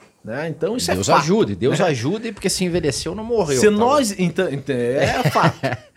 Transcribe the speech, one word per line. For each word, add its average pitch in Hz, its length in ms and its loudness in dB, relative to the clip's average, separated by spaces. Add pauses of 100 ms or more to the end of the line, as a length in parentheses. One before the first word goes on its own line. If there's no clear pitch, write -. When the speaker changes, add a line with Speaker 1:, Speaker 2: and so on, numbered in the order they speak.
(240)
Speaker 1:
né? 143 240 -6
Então, 170 260 -4
isso 247 160 -2
Speaker 2:
Deus 95 200 -2
Speaker 1:
é - 20 2
fato, 151 100 4
Speaker 2:
ajude, 156 320 2
Deus 131 260 0
Speaker 1:
né? 202 40 2
Speaker 2:
ajude, 180 480 -2
porque 196 160 -6
se 185 160 -2
envelheceu, 165 500 -2
não 214 100 -8
morreu, 180 360 0
Speaker 1:
Se 214 60 6
Speaker 2:
tá 208 40 6
Speaker 1:
nós, 240 400 2
Speaker 2:
bom? 185 120 -4
Speaker 1:
então, 175 280 0
então, 135 240 -4
é 135 500 0
Speaker 2:
<laughs> - 60 0
Speaker 1:
fato. 156 280 2 (380)